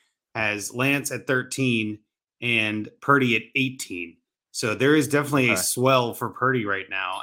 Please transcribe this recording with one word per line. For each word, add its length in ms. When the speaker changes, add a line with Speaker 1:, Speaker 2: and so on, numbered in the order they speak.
Speaker 1:
has 400
Lance 380
at 140
thirteen, 720
and 480
Purdy 360
at 60
eighteen. 640
So 220
there 220
is 100
definitely 440
a 20
Speaker 2:
Okay. 80
Speaker 1:
swell 540
for 160
Purdy 340
right 240
now. 340